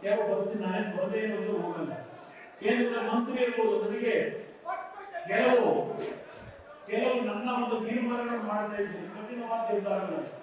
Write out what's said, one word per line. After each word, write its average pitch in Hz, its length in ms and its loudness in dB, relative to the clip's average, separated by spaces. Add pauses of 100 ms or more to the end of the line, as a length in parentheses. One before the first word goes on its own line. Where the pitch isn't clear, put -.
ಯಾವಾಗ - 260 4
ಬರ್ತೀನಿ, - 320 0
ನಾನೇ 190 160 0 (160)
ಬರದೇ 214 320 0
ಇರೋದು 190 240 0 (100)
ಹೋಗಲ್ಲ. 165 300 -2 (680)
ಕೇಂದ್ರ 233 380 2 (100)
ಮಂತ್ರಿ 247 360 0
ಇರ್ಬೋದು, 220 400 4
ನನಗೆ 226 300 2 (1120)
ಕೆಲವು, 247 420 6 (1160)
ಕೆಲವು 247 280 4 (120)
ನನ್ನ 214 180 -2 (160)
ಒಂದು 226 140 0 (100)
ತೀರ್ಮಾನಗಳನ್ನು 240 640 0
ಮಾಡ್ತಾ 208 320 -2
ಇದ್ದೀನಿ, 175 320 -4
ಕಠಿಣವಾದ 226 480 -4 (100)
ನಿರ್ಧಾರಗಳನ್ನು. 196 580 -2 (120)